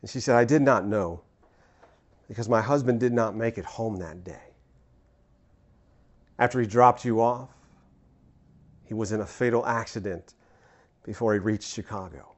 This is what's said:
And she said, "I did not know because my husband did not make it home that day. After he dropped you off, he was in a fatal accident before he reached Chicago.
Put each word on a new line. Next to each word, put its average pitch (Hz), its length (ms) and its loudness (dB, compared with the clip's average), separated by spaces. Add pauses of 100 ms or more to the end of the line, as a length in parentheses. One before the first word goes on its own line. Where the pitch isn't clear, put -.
And - 80 -14
she 131 100 -8
said, 123 160 2
"I 120 80 6
did 143 160 4
not 127 240 4
know 98 380 -4 (1040)
because 110 220 -8
my 113 100 4
husband 123 400 2
did 123 140 2
not 110 200 0
make 113 220 -4
it 92 80 -8
home 113 320 -6
that 87 280 -12
day. - 280 -18 (1900)
After 120 220 0
he 113 60 2
dropped 120 380 6
you 113 180 2
off, 123 260 0 (1300)
he - 100 -14
was 107 180 -4
in 107 120 -2
a 95 40 -6
fatal 120 380 0
accident 104 680 -6 (680)
before 107 300 -2
he 104 60 2
reached 107 320 -2
Chicago. 95 680 -12